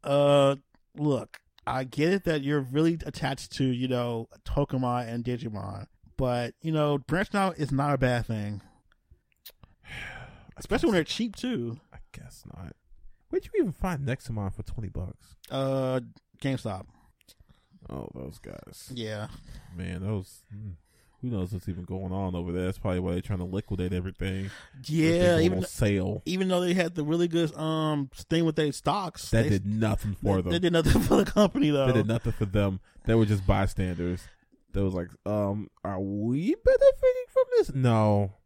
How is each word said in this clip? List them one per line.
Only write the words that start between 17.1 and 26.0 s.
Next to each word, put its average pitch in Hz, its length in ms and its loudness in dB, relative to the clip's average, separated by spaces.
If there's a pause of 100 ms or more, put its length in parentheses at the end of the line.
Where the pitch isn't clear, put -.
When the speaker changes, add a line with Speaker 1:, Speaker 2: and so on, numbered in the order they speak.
Speaker 2:
Oh, 60 240 -10
those 65 260 -12
guys. - 540 -18
Speaker 1:
Yeah. 110 340 -8 (480)
Speaker 2:
Man, 87 300 -8
those, 101 380 -6 (120)
mm, 104 180 -12 (480)
who 127 80 -6
knows 95 220 -4
what's 92 160 -8
even 90 160 -8
going 95 280 -6
on 95 240 -4
over 87 160 -4
there? 90 140 0
That's 95 120 -4
probably 90 220 -2
why 90 140 -2
they're 90 80 -2
trying 98 180 -4
to 87 60 -4
liquidate 92 460 -4
everything. 95 600 -4 (340)
Speaker 1:
Yeah, 160 300 2
Speaker 2:
Everything 170 300 6
Speaker 1:
even 185 140 2
Speaker 2:
on 180 60 -4
sale. 101 600 0